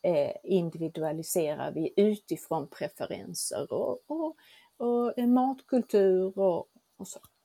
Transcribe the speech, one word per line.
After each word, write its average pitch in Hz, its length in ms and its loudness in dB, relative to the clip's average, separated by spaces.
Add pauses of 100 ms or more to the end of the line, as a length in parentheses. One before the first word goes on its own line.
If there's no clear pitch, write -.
eh, 151 300 2 (100)
individualiserar 160 1300 -2
vi 156 240 -4
utifrån 165 720 0
preferenser - 1040 -8
och, - 340 -2
och, 320 300 -6 (400)
och, 240 420 -2
eh, 247 80 2
matkultur 226 1120 2
och, 185 280 2 (300)
och 190 120 -14
så. - 120 -16 (240)